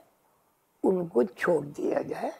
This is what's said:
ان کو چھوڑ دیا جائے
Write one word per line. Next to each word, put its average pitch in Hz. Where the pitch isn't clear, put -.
ان 180
کو 208
چھوڑ 175
دیا -
جائے -